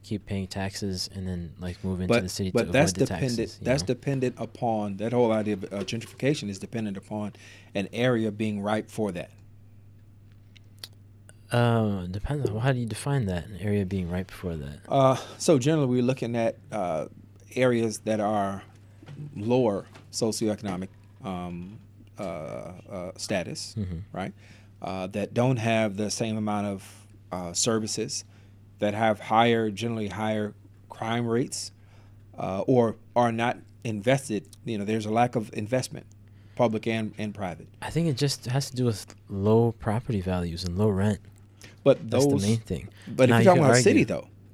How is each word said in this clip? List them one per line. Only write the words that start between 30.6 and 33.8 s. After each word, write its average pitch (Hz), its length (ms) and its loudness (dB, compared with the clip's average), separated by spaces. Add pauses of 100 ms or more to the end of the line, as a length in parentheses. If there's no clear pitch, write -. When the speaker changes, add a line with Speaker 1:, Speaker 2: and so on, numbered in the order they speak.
Speaker 2:
crime 117 380 -4
rates, - 440 -2 (680)
uh, 95 300 -4
or 120 300 6 (180)
are 120 160 4
not 117 280 0 (260)